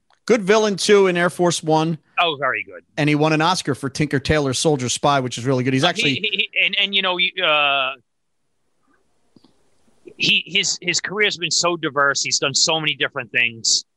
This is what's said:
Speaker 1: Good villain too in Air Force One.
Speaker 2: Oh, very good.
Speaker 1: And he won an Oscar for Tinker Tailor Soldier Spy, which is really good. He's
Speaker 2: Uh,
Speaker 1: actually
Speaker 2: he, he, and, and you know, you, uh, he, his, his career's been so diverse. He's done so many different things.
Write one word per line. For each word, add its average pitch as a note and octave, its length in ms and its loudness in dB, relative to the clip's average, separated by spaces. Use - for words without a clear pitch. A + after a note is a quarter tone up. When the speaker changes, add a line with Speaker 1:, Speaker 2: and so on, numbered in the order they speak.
Speaker 1:
Good A3+ 160 2
villain G#3 340 4
too G3+ 320 6
in F3+ 80 2
Air F3 140 2
Force F3 340 0
One. D#3 360 0
Speaker 2:
Oh, E3+ 180 2
very A#2+ 280 -2
good. F2+ 180 -18
Speaker 1:
And D3 100 2
he D3+ 80 4
won D#3 160 4
an D#3 100 2
Oscar E3 340 0
for C#3 140 -6
Tinker D3 300 -2
Tailor D3 340 0
Soldier C3 360 0
Spy, C#3+ 320 2
which B2 160 -6
is A#2 80 -8
really C3 180 0
good. C3 100 0
He's C3 120 2
Speaker 2:
Uh, - 20 4
Speaker 1:
actually D3 280 -2
Speaker 2:
he, G#3 380 -4
he, F#3 120 0
and, F#3+ 120 0
and G3+ 160 -2
you G3 80 0
know, F#3 160 0
you, F3+ 140 -2
uh, C#3+ 520 0
he, - 300 0
his, F3+ 340 -2
his E3+ 180 -2
career's G3 380 -2
been E3 140 -6
so F3 260 0
diverse. C#3 460 0
He's C3+ 160 -2
done C#3+ 140 -2
so D#3+ 260 0
many D3+ 160 -2
different C3 360 -6
things. A#2 540 -2